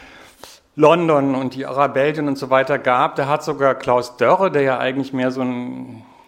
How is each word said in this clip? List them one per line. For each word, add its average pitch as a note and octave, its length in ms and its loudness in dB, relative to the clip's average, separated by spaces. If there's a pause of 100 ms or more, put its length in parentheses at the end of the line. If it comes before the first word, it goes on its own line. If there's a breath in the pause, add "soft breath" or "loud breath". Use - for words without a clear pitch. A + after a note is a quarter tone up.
(760 loud breath)
London D3+ 580 4
und C3 200 -4
die C3+ 120 -8
Arabelten C#3+ 640 0
und C#3 100 -2
so B2+ 120 -8
weiter C3 280 2
gab, C3+ 380 2
da C#3+ 100 0
hat D3+ 160 0
sogar C#3 320 0
Klaus B2 420 -2
Dörre, F3 360 2
der C#3+ 100 2
ja C3 160 0
eigentlich C3 340 -4
mehr B2+ 200 -2
so C3 80 -6
ein, B2 640 -8 (240 loud breath)